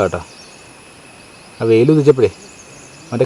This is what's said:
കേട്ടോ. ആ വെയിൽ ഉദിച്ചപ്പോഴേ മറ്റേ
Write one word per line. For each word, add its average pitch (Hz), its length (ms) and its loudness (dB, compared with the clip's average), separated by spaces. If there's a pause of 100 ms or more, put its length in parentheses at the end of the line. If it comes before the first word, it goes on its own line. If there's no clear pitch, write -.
കേട്ടോ. 90 180 -6 (1400)
ആ 117 120 -6
വെയിൽ 117 220 2
ഉദിച്ചപ്പോഴേ 135 380 2 (760)
മറ്റേ 120 160 -2